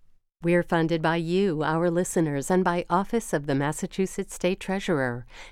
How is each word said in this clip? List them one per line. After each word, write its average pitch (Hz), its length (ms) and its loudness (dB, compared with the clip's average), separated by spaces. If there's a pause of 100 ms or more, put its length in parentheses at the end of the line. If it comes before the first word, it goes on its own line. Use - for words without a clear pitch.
(420)
We're 170 200 4
funded 165 400 0
by 165 140 2
you, 170 460 0
our 160 280 2
listeners, 165 600 0
and 185 140 4
by 175 240 0
Office 202 460 0
of 147 120 -2
the 143 80 0
Massachusetts 170 800 -2
State 180 260 -2
Treasurer. 131 680 -2 (260)